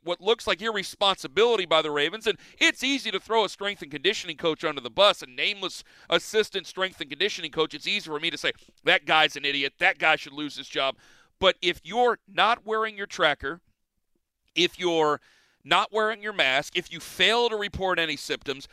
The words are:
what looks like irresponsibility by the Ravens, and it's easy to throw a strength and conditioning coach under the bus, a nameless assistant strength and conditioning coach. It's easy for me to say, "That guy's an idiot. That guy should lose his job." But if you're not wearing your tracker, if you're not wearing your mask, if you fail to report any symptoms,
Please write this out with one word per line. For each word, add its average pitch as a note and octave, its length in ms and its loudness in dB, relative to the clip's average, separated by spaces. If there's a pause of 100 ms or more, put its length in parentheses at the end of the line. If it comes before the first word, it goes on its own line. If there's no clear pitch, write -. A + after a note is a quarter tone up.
what F3 160 -4
looks G#3 260 0
like G3 160 0
irresponsibility G3+ 1040 0
by D#3+ 160 4
the D#3 80 -2
Ravens, D3 380 -2
and G3+ 100 -2 (200)
it's D#4 260 2
easy C4 260 -2
to F#3+ 80 -4
throw A3 260 0
a F#3 40 -2
strength G3 340 -8
and D#3 80 -16
conditioning D#3 460 -2
coach D#3 260 -2
under D3+ 180 -4
the A#2+ 80 -10
bus, F3+ 320 4
a D3 60 -14
nameless F3 560 -6 (260)
assistant F#3+ 600 -2
strength F#3 320 -6
and D3 100 -10
conditioning E3 400 0
coach. D#3 240 -2
It's D3+ 140 -10
easy G3+ 200 -2
for D3+ 120 -6
me E3 100 -2
to D3 80 -8
say, C#3+ 140 -2 (320)
"That E3 200 2
guy's D#3 300 4
an C#3+ 100 -12
idiot. C#3 340 0
That F3+ 200 2
guy D#3+ 160 4
should D3 200 -8
lose C#3+ 200 -8
his B2+ 140 -14
job." C3+ 280 -2 (440)
But F#3+ 200 4
if F3 220 -2
you're A3+ 460 0
not G3+ 360 0
wearing A3 320 -4
your G3+ 120 -8
tracker, D#3 540 0 (920)
if F3 240 2
you're D#3+ 420 2 (440)
not F3+ 280 2
wearing G#3+ 300 -2
your G#3+ 120 -8
mask, C#3+ 420 2
if F3 160 -6
you E3 80 -12
fail A3+ 480 2
to A3 80 -2
report F#3+ 420 -2
any D#3+ 180 -2
symptoms, C#3 560 -8